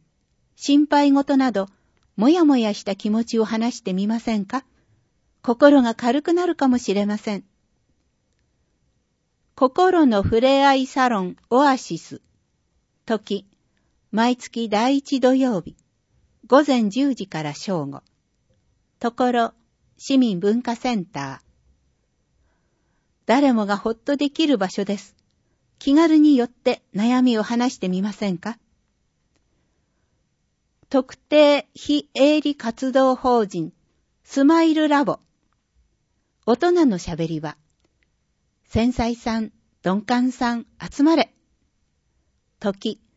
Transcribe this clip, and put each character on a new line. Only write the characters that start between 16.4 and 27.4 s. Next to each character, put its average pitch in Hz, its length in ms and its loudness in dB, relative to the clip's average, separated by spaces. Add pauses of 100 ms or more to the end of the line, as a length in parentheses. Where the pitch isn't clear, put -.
午 277 180 4
前 247 260 0
十 262 260 -2
時 190 100 -10
か 156 160 -10
ら 147 140 -8
正 165 320 -6
午。 139 160 -16 (960)
と 233 120 -6
こ 247 200 -2
ろ、 233 220 0 (440)
市 269 220 0
民 220 200 0
文 208 220 0
化 233 140 -6
セ 233 180 -6
ン 190 120 -4
タ 139 360 -12
ー。 - 40 -20 (1800)
誰 262 280 2
も 214 120 0
が 202 100 -2
ほ 220 160 -6
っ 226 40 -6
と - 200 -6
で 285 140 -2
き 320 160 -4
る 269 140 2
場 190 100 -4
所 202 160 -6
で 202 140 -6
す。 - 160 -20 (640)
気 277 160 0
軽 311 240 4
に 302 160 6
寄 240 100 2
っ - 20 -8
て - 360 -4 (100)
悩 240 300 0
み 240 160 2
を 208 40 0